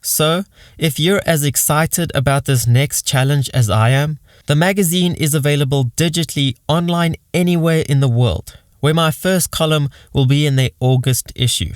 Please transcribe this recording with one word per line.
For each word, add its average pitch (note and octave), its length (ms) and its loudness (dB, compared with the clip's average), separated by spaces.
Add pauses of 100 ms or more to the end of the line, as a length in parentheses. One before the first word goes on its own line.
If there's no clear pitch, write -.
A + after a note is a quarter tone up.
So, D#3+ 420 -2 (340)
if D3+ 220 -2
you're F3+ 260 0
as D#3 180 0
excited D#3 680 -2
about C#3 320 0
this B2+ 220 0
next B2 400 0
challenge C3+ 460 0
as A#2 160 2
I A2 200 2
am, C#3+ 300 0 (260)
the D3 100 0
magazine F3+ 600 2
is D3 180 -2
available C#3+ 520 0 (120)
digitally D#3 580 -2 (120)
online E3+ 480 0 (180)
anywhere E3 560 2
in C#3 100 2
the C#3 80 2
world, A#2 500 0 (220)
where D3+ 140 0
my D#3+ 160 2
first F#3 400 -2
column D#3 400 0 (240)
will C#3 140 2
be C#3+ 180 2
in C#3 100 0
their C3 140 2 (100)
August B2+ 560 0
issue. A2+ 400 -2